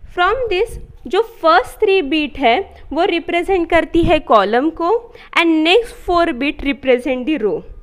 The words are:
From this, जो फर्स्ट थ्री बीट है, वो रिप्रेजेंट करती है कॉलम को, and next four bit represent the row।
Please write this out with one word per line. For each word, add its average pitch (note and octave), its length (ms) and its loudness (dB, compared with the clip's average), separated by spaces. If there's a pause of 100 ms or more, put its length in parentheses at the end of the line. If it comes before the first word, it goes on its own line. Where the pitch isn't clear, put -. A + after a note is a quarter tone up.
(180)
From F#4 160 2 (180)
this, G4 260 -2 (280)
जो F4+ 160 0
फर्स्ट F#4 580 0
थ्री G4 220 2
बीट D4 360 -4
है, C4+ 360 0 (180)
वो D#4 120 0
रिप्रेजेंट F4 680 -2
करती E4 320 2
है E4 160 2
कॉलम A#3+ 520 2
को, F4+ 420 -2 (260)
and D#4+ 300 2
next A4 420 0
four E4+ 220 2 (100)
bit D4 180 -4
represent B3+ 680 -2
the D4+ 160 -2
row। F3 200 -2 (200)